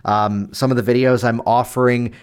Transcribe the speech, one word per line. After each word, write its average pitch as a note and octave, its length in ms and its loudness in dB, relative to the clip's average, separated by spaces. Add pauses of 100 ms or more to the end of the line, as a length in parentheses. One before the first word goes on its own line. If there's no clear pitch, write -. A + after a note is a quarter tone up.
um, G#2 500 -2
some C3 180 -2
of A#2+ 120 0
the A#2+ 100 2
videos, B2+ 300 2
I'm A#2 220 -2
offering B2 760 0